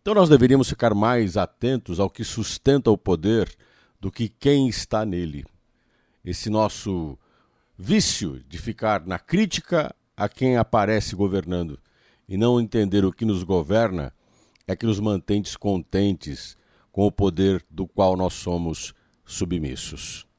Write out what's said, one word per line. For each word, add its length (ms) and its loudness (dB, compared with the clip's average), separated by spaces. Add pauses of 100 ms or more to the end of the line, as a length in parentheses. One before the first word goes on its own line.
Então 140 -2
nós 140 8
deveríamos 400 8
ficar 260 0
mais 420 0
atentos 600 -4
ao 100 2
que 140 -10
sustenta 680 0
o 80 6
poder 560 0 (460)
do 100 -8
que 200 -6
quem 380 2
está 380 -4
nele. 400 -6 (800)
Esse 240 -8
nosso 720 -2 (580)
vício 720 -2
de 100 -16
ficar 480 -4
na 140 -6
crítica 760 -2 (220)
a 120 -2
quem 300 0
aparece 580 0
governando 640 -4 (480)
e 80 -10
não 240 4
entender 460 0
o 60 2
que 140 -6
nos 180 0
governa 680 0 (540)
é 100 0
que 100 -8
nos 140 0
mantém 420 -2
descontentes 1160 -4 (340)
com 140 0
o 60 2
poder 580 0
do 160 -8
qual 320 2
nós 160 -2
somos 600 -6 (320)
submissos. 1000 -8 (140)